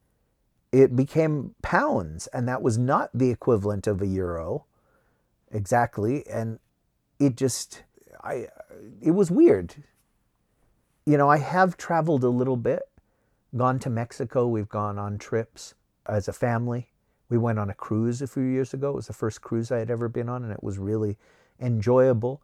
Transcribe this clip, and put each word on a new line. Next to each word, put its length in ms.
it 240
became 640
pounds, 680
and 220
that 120
was 160
not 360
the 160
equivalent 580
of 140
a 40
euro 600
exactly. 800
And 320
it 200
just, 460
I, 260
it 100
was 200
weird. 440
You 120
know, 120
I 80
have 400
traveled 480
a 40
little 280
bit, 240
gone 240
to 100
Mexico, 580
we've 200
gone 320
on 180
trips, 580
as 200
a 60
family. 560
We 80
went 220
on 100
a 40
cruise 480
a 60
few 160
years 300
ago. 180
It 40
was 120
the 60
first 280
cruise 300
I 80
had 100
ever 180
been 220
on, 140
and 80
it 120
was 140
really 400
enjoyable. 840